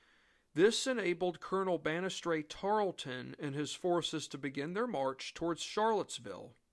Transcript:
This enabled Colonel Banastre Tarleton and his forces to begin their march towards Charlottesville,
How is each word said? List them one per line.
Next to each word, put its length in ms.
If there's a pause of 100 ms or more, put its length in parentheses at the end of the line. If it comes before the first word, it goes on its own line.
(540)
This 340
enabled 520
Colonel 380
Banastre 720
Tarleton 920
and 140
his 200
forces 540
to 120
begin 340
their 140
march 480
towards 260
Charlottesville, 960 (180)